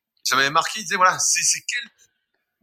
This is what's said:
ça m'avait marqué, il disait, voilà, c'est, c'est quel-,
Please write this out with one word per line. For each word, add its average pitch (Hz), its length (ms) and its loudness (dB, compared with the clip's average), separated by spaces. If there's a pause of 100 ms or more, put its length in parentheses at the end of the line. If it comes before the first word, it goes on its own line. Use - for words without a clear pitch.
(260)
ça 131 100 0
m'avait 135 140 2
marqué, 165 320 -2
il - 20 -10
disait, 185 140 -4
voilà, 180 220 4
c'est, - 220 0
c'est - 240 0
quel-, - 240 -8 (720)